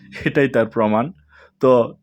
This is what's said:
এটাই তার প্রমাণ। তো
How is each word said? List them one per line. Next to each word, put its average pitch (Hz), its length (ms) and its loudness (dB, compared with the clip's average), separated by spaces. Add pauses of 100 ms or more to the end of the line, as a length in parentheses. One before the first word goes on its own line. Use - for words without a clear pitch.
(240)
এটাই 143 240 0
তার 113 180 0
প্রমাণ। 110 380 -2 (560)
তো 131 100 4 (320)